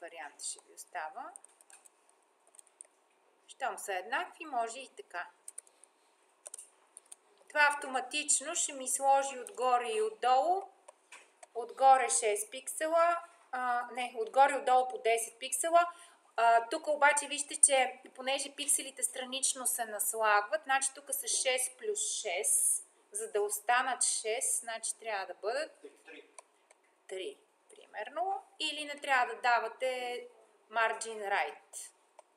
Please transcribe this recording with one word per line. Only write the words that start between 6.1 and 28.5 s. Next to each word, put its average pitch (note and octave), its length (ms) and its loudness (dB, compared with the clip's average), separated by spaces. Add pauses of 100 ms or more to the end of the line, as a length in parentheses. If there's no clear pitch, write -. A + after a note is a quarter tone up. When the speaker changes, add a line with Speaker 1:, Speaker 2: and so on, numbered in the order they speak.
Speaker 1:
Това D4 220 4
автоматично C#4+ 840 -4
ще E4 180 -2
ми C4 160 -10
сложи C4+ 500 2
отгоре A#3+ 500 0
и G#3+ 140 0
отдолу. C4 600 2 (960)
Отгоре B3+ 500 6 (120)
шест G#3 300 0
пиксела, E4 720 0 (300)
а, B3 400 -2
не, B3 260 -6
отгоре C4 340 6
и C#4 40 2
отдолу B3+ 320 4
по - 100 -8
десет A3+ 400 0
пиксела. E4+ 540 2 (440)
А, A#3 320 6
тук - 180 -6
обаче D4 400 4
вижте, C#4+ 340 -8
че C4 400 6 (140)
понеже C#4 420 -4
пикселите C#4+ 460 -4
странично B3+ 640 -4
се A#3+ 180 -2
наслагват, G#3+ 760 0
значи C4+ 320 0
тук C#4 200 -12
са A#3+ 140 -6
шест - 500 -2
плюс G#3+ 220 -4 (200)
шест, - 640 0 (260)
за A3 200 -10
да G#3 100 0
останат B3 600 -2
шест, - 560 -2
значи A3+ 380 -8
трябва G#3 280 -6
да F3 80 -12
бъдат C4 460 -6 (260)
Speaker 2:
Три. D3 200 -20 (840)
Speaker 1:
три, F#3+ 300 -8 (320)
примерно. E4 720 -6 (180)